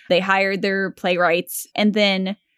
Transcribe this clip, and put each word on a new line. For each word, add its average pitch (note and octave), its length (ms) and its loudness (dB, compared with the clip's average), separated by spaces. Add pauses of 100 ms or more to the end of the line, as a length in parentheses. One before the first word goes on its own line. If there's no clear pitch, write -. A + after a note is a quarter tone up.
They F3+ 120 4
hired G3 420 0
their G3 260 -2
playwrights. F3+ 840 -2
And G#3 180 2
then G3 420 0 (220)